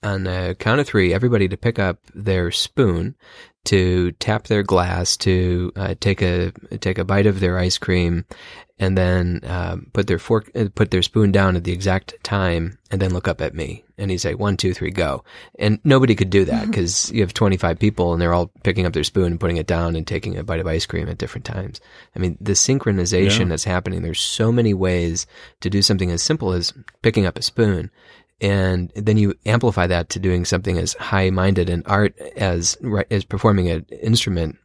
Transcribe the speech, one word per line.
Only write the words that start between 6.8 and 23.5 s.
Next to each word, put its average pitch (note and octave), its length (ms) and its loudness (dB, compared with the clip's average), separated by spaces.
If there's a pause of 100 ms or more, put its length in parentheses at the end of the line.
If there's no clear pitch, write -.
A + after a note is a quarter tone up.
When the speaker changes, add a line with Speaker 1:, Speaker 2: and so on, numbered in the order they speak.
Speaker 1:
take F#2 160 -2
a F#2+ 80 -2
bite G2 220 2
of F#2+ 140 2
their F2+ 180 0
ice F2+ 180 0
cream, F2 480 0 (560)
and F#2+ 160 2
then, F2+ 480 2
um, F2 480 -6
put G2 140 -2
their F2 140 0
fork, A2 340 -2
uh, A2+ 180 0
put - 200 0
their F2+ 100 2
spoon G2+ 300 2
down F#2+ 240 4
at E2+ 80 -4
the F2+ 80 -4
exact F#2 500 -2
time, E2+ 560 -2 (140)
and G2 100 0
then F#2 100 0
look F2+ 140 -4
up F2+ 140 -2
at D#2 140 -4
me." - 300 -8 (140)
And G2 140 -4
he'd F2+ 60 -2
say, - 180 -4
"One, G2+ 200 0
two, F#2 160 0
three, - 200 -2
go." D2+ 320 -2 (340)
And G#2+ 240 2
nobody C3+ 320 6
could F#2+ 160 0
do F#2+ 140 6
that A2+ 180 -2
Speaker 2:
Mm-hmm. A3 100 -4
Speaker 1:
'cause - 380 -2
you G#2+ 120 0
have F2+ 120 -2
twenty-five F#2 460 0
people, G2 320 2
and E2+ 100 0
they're F2 100 2
all F2 200 0 (100)
picking F#2 240 0
up E2+ 60 -2
their D2+ 100 0
spoon F2 300 0
and E2 80 -6
putting E2+ 160 -2
it D#2+ 100 -4
down E2+ 300 -2
and D#2+ 100 -6
taking F#2 320 -6
a E2+ 60 -8
bite E2 160 -4
of D#2+ 80 -4
ice D#2+ 180 -2
cream E2 220 -6
at F2 100 -8
different - 260 -10
times. - 360 -10 (340)
I - 60 -8
mean, F2+ 200 -2
the G2+ 120 -2
synchronization G2 880 2
Speaker 3:
Yeah. F#2 60 2
Speaker 1:
that's E2 180 -2